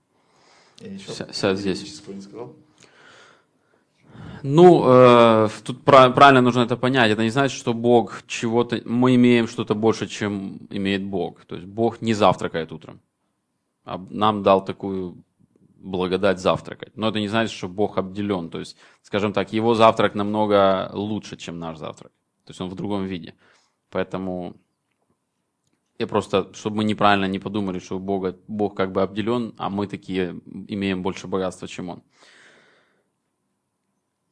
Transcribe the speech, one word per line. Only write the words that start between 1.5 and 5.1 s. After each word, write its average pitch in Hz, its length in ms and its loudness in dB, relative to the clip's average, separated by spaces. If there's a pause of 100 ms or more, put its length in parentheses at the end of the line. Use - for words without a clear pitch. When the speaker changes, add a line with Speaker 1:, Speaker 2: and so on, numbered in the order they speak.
Speaker 2:
здесь. 95 200 -4
Speaker 1:
юридического - 360 -16
не 98 60 -14
сказал? 117 360 -18 (1900)
Speaker 2:
Ну, 160 420 8
э, 120 640 8 (160)